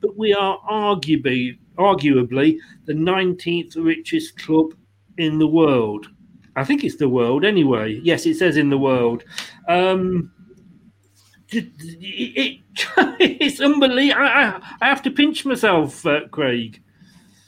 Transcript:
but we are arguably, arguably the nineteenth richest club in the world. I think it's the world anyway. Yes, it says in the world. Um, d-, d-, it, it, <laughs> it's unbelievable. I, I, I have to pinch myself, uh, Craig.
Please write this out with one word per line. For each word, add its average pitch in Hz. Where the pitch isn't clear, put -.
but 202
we 214
are 190
arguably, 147
arguably 143
the 156
nineteenth 175
richest 165
club 160
in 156
the 156
world. 131
I 131
think 285
it's -
the 147
world 127
anyway. 127
Yes, 165
it 160
says 156
in 143
the 139
world. 123
Um, 185
d-, 226
d-, 170
it, 262
it, -
<laughs> -
it's 277
unbelievable. 269
I, 285
I, 233
I 226
have 269
to 269
pinch 294
myself, 196
uh, 147
Craig. 120